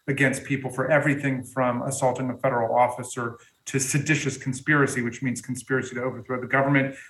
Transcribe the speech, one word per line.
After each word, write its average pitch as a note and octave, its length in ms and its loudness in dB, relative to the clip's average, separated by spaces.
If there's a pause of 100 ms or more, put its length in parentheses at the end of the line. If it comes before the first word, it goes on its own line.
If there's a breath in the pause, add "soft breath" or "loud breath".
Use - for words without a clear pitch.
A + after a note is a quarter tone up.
against C3+ 380 2
people C3+ 260 -2
for C3 200 -2
everything C#3 520 2
from B2 380 0
assaulting B2+ 480 0
a B2 80 -4
federal A#2 400 2
officer B2 640 0 (260 soft breath)
to - 140 -2
seditious C#3+ 580 0
conspiracy, C#3 640 0
which A#2 220 -6
means B2 180 -2
conspiracy B2+ 540 -4
to B2 80 -6
overthrow B2 360 -6
the B2 80 -6
government. C3+ 500 2 (120 loud breath)